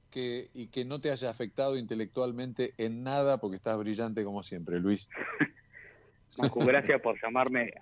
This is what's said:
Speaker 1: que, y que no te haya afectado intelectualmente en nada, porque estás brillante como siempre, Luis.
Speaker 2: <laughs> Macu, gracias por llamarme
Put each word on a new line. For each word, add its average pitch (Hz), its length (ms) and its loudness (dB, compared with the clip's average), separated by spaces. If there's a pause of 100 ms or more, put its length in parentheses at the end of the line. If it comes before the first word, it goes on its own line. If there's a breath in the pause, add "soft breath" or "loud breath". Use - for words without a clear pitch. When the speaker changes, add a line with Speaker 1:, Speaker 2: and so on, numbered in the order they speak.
(100)
Speaker 1:
que, 123 440 -6
y 120 140 -10
que 127 160 -4
no 139 160 -6
te 151 100 0
haya 127 200 -2
afectado 135 460 -2
intelectualmente 123 1000 -2
en 113 260 -2
nada, 139 360 2
porque 101 180 -2
estás 110 220 0
brillante 107 460 -2
como 101 180 -4
siempre, 87 380 -2
Luis. 98 300 2
Speaker 2:
<laughs> - 1300 -6
Macu, 123 220 2
gracias 131 420 6
por 113 200 0
llamarme 123 580 0